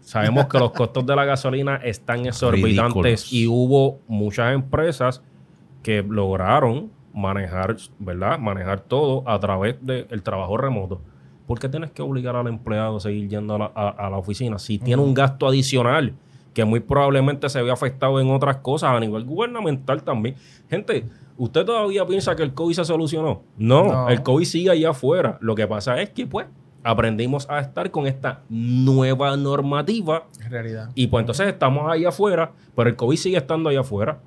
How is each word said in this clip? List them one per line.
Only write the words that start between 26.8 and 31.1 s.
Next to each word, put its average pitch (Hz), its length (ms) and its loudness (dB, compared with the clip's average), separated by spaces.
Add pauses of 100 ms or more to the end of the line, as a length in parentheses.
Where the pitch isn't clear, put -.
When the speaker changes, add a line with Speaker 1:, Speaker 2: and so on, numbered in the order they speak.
Speaker 1:
aprendimos 117 600 0
a 147 120 -2
estar 170 280 -6
con 156 160 -2
esta 135 440 -4
nueva 131 880 2
normativa. 143 880 -2 (160)
Speaker 3:
En 117 80 -10
realidad. 113 440 -8
Speaker 1:
Y 123 120 2
pues 117 160 2